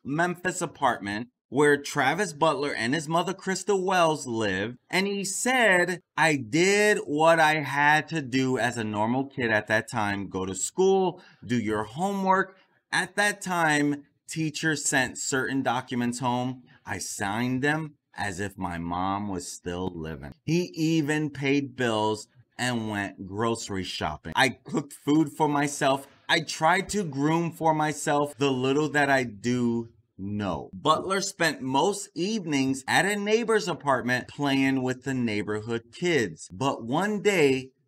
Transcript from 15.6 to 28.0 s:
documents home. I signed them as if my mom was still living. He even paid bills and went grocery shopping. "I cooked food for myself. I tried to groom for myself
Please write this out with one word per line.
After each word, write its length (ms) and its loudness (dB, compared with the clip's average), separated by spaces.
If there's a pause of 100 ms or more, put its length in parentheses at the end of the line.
documents 580 -2
home. 440 -4 (220)
I 140 -6
signed 640 -4
them 340 -2 (200)
as 240 -6
if 180 -6
my 200 -6
mom 500 -4
was 180 -6
still 480 -6
living. 400 -10 (120)
He 280 0
even 560 0
paid 460 -2
bills 540 -2 (280)
and 320 -4
went 380 -6
grocery 560 -2
shopping. 540 -6
"I 120 4
cooked 440 -8
food 400 2
for 160 0
myself. 580 0 (220)
I 100 4
tried 500 0
to 140 -2
groom 480 0
for 220 2
myself 640 0